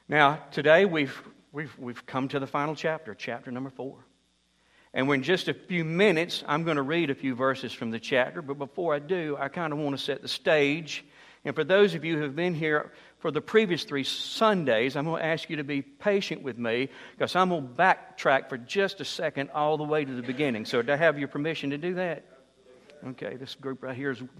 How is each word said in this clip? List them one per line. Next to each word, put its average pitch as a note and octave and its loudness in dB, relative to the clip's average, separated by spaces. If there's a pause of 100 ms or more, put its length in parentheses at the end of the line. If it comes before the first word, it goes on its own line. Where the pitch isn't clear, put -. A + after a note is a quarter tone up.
Now, D3 6 (140)
today D#3+ 6
we've, D3+ 0 (300)
we've, C#3+ -10
we've B2 -12
come C3+ -2
to D3 -2
the C3+ -6
final D3 -2
chapter, D#3 -4
chapter B2+ -10
number C3 -8
four. B2+ -10 (1000)
And C3+ 2
in C3 2
just F#3 2
a D3 0
few F3 -2
minutes, E3+ 2
I'm D3+ 0
gonna D3+ 0
read D#3+ 0
a C3 -2
few C3+ -2
verses B2+ -2
from A#2 -6
the A2+ -4
chapter, C3+ 0
but C#3+ -8
before D3+ -4
I D3 0
do, D3+ -4
I C#3 -2
kinda D#3 -4
wanna C#3+ -2
set - -6
the B2+ -10
stage. D3+ 2 (400)
And C3+ -6
for D#3 0
those F#3 6
of D#3 -6
you E3 0
who D3+ 0
have C#3 -4
been F3+ 0
here D3+ 0 (260)
for D#3+ -2
the D3 -2
previous F#3+ 2
three C#3 -4
Sundays, C#3 2
I'm C#3+ -2
gonna E3 -2
ask D#3+ -2
you D#3 -4
to D3 -4
be C#3 -4
patient - -2
with A#2+ -6
me, A#2+ 0 (280)
'cause C#3 -2
I'm F#3 4
gonna D#3+ -2
backtrack D3 2
for C#3 -6
just F#3 -2
a C#3+ -8
second C#3+ -4
all D3+ 0
the D3+ -2
way D3+ 0
to C3+ -6
the B2 -6
beginning. B2 -2
So B2 0
do A#2+ 2
I C#3 2
have D3+ 4
your C#3+ -4
permission D3 -4
to C#3+ -4
do F3+ -4
that? F3 -4 (800)
Okay, B2+ -10
this B2+ -14
group C3+ -10
right C3 -8
here C#3 -4
has A#2 -10 (180)